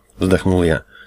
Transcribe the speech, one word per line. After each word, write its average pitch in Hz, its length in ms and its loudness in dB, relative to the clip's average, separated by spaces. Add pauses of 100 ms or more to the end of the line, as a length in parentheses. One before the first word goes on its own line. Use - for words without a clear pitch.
(180)
вздохнул 92 440 0
я. 80 220 0 (220)